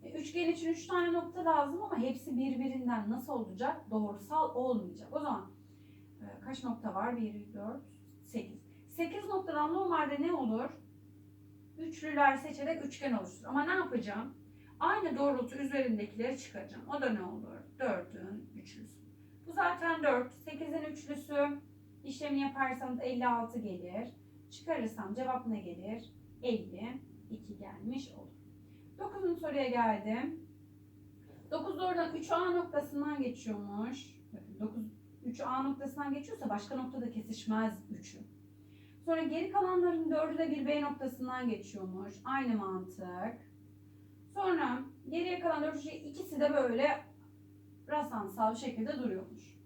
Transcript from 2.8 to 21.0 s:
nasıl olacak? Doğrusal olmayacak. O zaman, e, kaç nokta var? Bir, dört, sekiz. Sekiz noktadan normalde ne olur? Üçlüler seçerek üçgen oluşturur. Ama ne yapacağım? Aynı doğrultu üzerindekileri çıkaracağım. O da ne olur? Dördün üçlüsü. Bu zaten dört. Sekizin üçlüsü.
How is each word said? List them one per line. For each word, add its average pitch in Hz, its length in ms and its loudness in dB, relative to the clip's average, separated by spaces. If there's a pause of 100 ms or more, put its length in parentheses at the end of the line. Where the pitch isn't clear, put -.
nasıl 269 220 -2
olacak? 220 580 -2
Doğrusal 214 640 2
olmayacak. 247 580 0
O 294 80 0
zaman, 254 300 -2 (720)
e, - 200 -12
kaç 262 240 -8
nokta 220 300 -2
var? 233 220 2
Bir, 208 380 -4
dört, 220 280 -6 (420)
sekiz. - 400 -8 (260)
Sekiz 339 340 -2
noktadan 320 500 2
normalde 302 480 2
ne 339 100 4
olur? 254 380 2 (1080)
Üçlüler 285 580 4
seçerek 285 480 -2
üçgen 277 280 -2
oluşturur. 190 360 -4
Ama 277 160 2
ne 339 80 2
yapacağım? 240 600 0 (460)
Aynı 349 380 4
doğrultu 269 380 4
üzerindekileri 262 840 2
çıkaracağım. - 460 -10 (120)
O 285 40 0
da 254 100 4
ne 202 120 0
olur? - 380 -8 (180)
Dördün 196 760 -4
üçlüsü. - 500 -16 (420)
Bu 339 60 -12
zaten 339 500 4
dört. 247 300 4
Sekizin 311 500 -4
üçlüsü. 294 520 -6 (680)